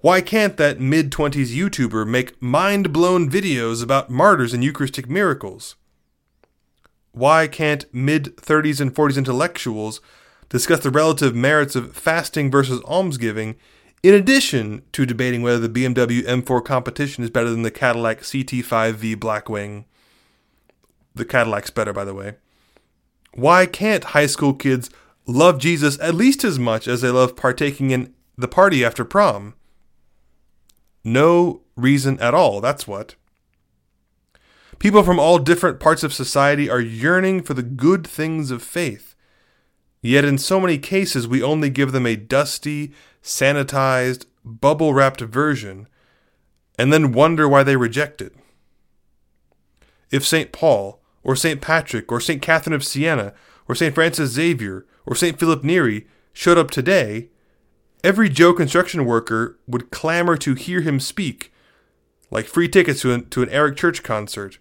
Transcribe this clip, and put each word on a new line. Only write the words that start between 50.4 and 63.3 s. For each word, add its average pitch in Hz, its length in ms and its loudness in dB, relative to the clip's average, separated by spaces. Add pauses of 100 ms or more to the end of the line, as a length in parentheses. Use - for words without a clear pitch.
Paul, 104 500 0 (220)
or 131 140 -2
Saint 147 240 -4
Patrick, 151 500 -4
or 117 80 -4
Saint 151 220 -4
Catherine 160 320 0
of 139 100 -4
Siena, 139 500 -2 (340)
or 127 80 -2
Saint 151 200 0
Francis 160 360 0
Xavier, 117 540 -4 (200)
or 117 100 -6
Saint 160 240 -2
Philip 160 240 0
Neri 135 440 0 (260)
showed 175 240 4
up 151 120 2
today, 123 600 -2 (760)
every 196 240 2
Joe 160 260 4
construction 170 520 0
worker 113 600 -2
would 120 260 -8
clamor 170 440 0
to 139 200 -2
hear 175 260 -4
him 147 180 0
speak, - 540 -8 (760)
like 110 160 -6
free 170 220 0
tickets 160 340 2
to 127 120 0
an, 120 160 -6
to 127 120 -2